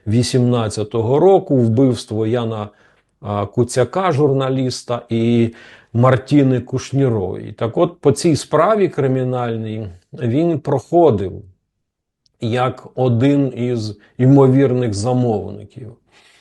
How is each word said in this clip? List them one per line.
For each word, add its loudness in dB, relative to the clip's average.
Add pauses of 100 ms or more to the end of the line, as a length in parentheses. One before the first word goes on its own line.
вісімнадцятого 0
року, 4
вбивство 0
Яна, -4 (540)
е, -4
Куцяка, -2
журналіста, -2
і 0 (380)
Мартіни 2
Кушнірової. -4
Так -6
от, -2
по 2
цій 0
справі 0
кримінальній -4 (260)
він -2
проходив 0 (1080)
як -2
один 2
із -4 (200)
ймовірних 4
замовників. -4 (480)